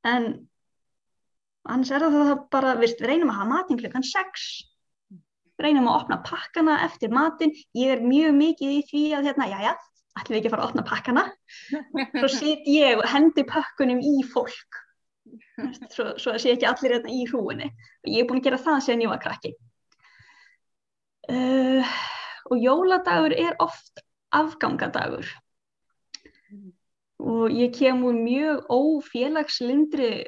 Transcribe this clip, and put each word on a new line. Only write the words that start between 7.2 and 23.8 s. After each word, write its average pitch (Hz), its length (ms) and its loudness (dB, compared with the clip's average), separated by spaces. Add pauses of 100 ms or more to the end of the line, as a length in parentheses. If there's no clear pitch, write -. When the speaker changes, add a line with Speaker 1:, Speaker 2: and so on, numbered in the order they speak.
Speaker 1:
Ég 254 200 2
er 226 80 -4
mjög 285 340 6
mikið 285 400 2
í 285 100 -2
því 294 140 0 (160)
að, 285 120 0
hérna, 269 200 -2
jæja, 202 240 -2 (460)
ætlum - 160 -4
við 220 40 2
ekki 220 120 -2
að - 20 0
fara 220 140 -2
að - 20 -4
opna 233 180 -4
pakkana? 254 380 0 (880)
Svo 269 180 2
sit 294 380 -2
ég 262 300 6
og 233 100 -2
hendi 285 380 4
pökkunum 254 560 0
í 277 160 4 (100)
fólk. - 500 -6 (1120)
Svo, - 260 -6
svo 240 140 -4
að 226 100 -4
sé 240 120 4
ekki 240 140 2
allir 240 280 0
hérna 233 160 -6
í 247 160 -4
hrúgunni. 196 400 -4 (360)
Og - 100 -4
ég 233 80 2
er 240 60 0
búin 254 120 0
að 269 80 0
gera 262 140 -2
það 294 240 2
síðan 233 180 0
ég 214 80 -2
var - 100 -6
krakki. - 300 -10 (1800)
Uh, 262 680 0 (520)
og 247 80 2
jóladagur 339 760 2
er 339 240 -2
oft - 440 -4 (300)